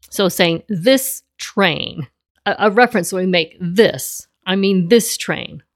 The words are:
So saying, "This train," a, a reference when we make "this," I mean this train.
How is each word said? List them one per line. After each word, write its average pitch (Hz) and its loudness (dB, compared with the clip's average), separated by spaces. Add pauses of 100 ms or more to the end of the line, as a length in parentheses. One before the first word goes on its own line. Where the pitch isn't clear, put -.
(100)
So 196 0
saying, 165 0
"This 226 0 (160)
train," - -2 (400)
a, 202 0
a 208 2
reference 226 2
when 185 -2
we 185 0
make 165 0
"this," - 0 (180)
I 185 -2
mean 190 2
this 233 2
train. - -8 (140)